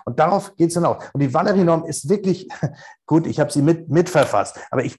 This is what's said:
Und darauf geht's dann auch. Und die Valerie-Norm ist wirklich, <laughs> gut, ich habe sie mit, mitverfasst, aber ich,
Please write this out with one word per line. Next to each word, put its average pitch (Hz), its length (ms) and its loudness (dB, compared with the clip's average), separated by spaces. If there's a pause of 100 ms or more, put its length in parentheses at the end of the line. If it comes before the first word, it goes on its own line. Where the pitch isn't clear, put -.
Und 123 140 -4
darauf 170 380 0
geht's 165 180 2
dann 170 100 0
auch. 123 180 -2 (100)
Und 139 80 -4
die 135 120 0
Valerie-Norm 170 520 2
ist 143 240 -8
wirklich, 190 400 -2 (300)
<laughs> - 280 -20
gut, 160 200 2
ich - 140 -2
habe 143 100 0
sie 143 120 0
mit, 160 260 2
mitverfasst, 139 720 0 (120)
aber 127 140 -2
ich, 127 140 -10